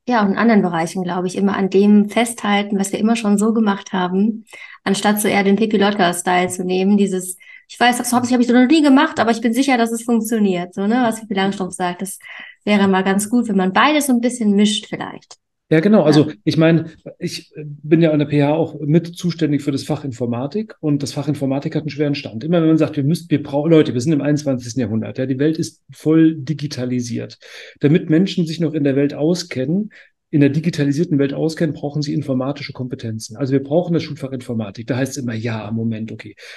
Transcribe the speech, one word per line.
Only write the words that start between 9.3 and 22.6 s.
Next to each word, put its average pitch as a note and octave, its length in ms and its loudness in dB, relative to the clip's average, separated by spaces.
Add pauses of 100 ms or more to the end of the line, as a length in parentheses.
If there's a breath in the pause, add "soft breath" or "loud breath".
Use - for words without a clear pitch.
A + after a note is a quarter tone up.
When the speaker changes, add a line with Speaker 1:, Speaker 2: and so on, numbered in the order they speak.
Speaker 1:
ich A3 120 0
bin A#3 100 0
sicher, C4 240 0
dass A#3 160 0
es A#3 100 -6
funktioniert. G#3+ 720 0
So, G3 120 -4
ne, A#3+ 180 2
was A3+ 160 -2
Pippi - 140 -8
Langstrumpf F#3+ 400 -2
sagt, F3+ 260 -4
das F#3+ 180 -10 (460 loud breath)
wäre G3+ 240 4
mal F#3+ 160 4
ganz G3+ 240 0
gut, A#3+ 200 0
wenn G3 80 0
man F#3 180 2
beides C#4+ 320 2
so C4 80 2
ein A#3 80 0
bisschen A3+ 340 0
mischt G#3 300 2
vielleicht. - 500 -12 (340)
Speaker 2:
Ja, D#3+ 100 6
genau. G#3 220 6
Also, D3+ 280 6
Speaker 1:
Ja. - 40 -10 (100)
Speaker 2:
ich C#3+ 120 0
meine, D#3+ 300 4 (320 loud breath)
ich - 360 -12
bin D3+ 460 0
ja D#3+ 100 4
an D3+ 100 2
der D3 60 0
P D3 160 2
H C#3+ 120 2
auch - 260 -4
mit D#3+ 260 2 (120)
zuständig D#3+ 420 -2
für D3 100 -6
das C3+ 140 -4
Fach D3 180 -6
Informatik B2+ 800 -6
und D3 220 -2
das C#3 100 -8
Fach D3 160 -8
Informatik C#3 460 -4
hat D3+ 80 -4
einen D3+ 80 -8
schweren C#3+ 240 -2
Stand. A2 280 -10
Immer E3 200 0